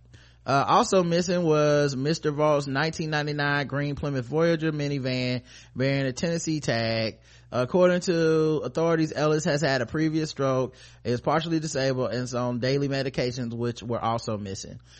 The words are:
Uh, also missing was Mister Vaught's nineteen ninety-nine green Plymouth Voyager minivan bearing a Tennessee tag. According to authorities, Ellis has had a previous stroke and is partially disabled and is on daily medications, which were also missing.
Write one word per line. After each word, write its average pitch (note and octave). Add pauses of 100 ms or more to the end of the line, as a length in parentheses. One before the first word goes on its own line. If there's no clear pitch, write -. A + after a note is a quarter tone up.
(440)
Uh, C3
also F#3
missing F3
was D3
Mister D3+
Vaught's D3
nineteen D#3
ninety-nine C#3+
green C#3+
Plymouth C3+
Voyager D#3+
minivan B2+ (340)
bearing C3+
a C3
Tennessee E3
tag. A2+ (340)
According F3+
to D#3+
authorities, D#3+
Ellis D#3
has D3
had C3+
a A2+
previous D#3
stroke C3 (300)
and A#2+
is A#2+
partially D#3+
disabled C3
and B2
is B2
on B2
daily C#3
medications, B2+
which A#2
were A#2
also A2+
missing. G2+ (180)